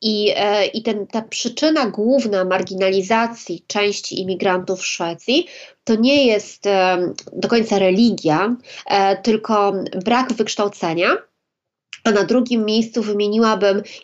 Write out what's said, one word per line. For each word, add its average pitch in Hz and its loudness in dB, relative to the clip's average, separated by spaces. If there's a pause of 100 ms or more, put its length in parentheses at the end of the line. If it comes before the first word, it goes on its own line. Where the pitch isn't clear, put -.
i, 208 0
e, 208 0
i 220 -6
ten, 208 -4
ta 220 -6
przyczyna 277 -2
główna 214 0
marginalizacji 190 -2
części 202 -4
imigrantów 185 -2
w - -6
Szwecji 190 -2 (380)
to 233 2
nie 262 4
jest, - -2
em, 185 2 (180)
do 190 -4
końca 220 2
religia, 190 2 (300)
e, 196 2
tylko 214 0 (320)
brak 247 2
wykształcenia. 202 -2 (960)
A 226 2
na 202 4
drugim 240 2
miejscu 220 0
wymieniłabym, 208 2 (220)